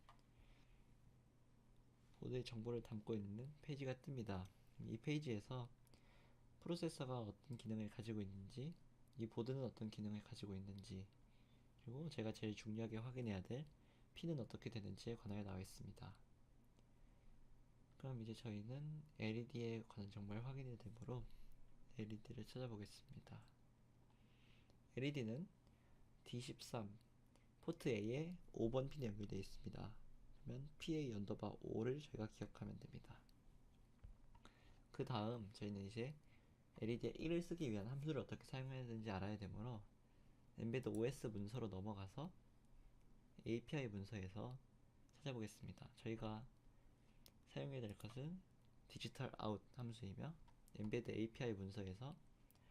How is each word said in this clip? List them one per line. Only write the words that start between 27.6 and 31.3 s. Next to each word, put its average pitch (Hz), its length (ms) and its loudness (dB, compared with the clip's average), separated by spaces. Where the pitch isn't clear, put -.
포트 165 300 2
A에 127 440 4
오 113 160 8
번 131 180 6
핀이 143 160 0
연결되어 104 340 2
있습니다. - 560 -2
그러면 135 240 -2
피에이 151 340 2
언더바 101 480 0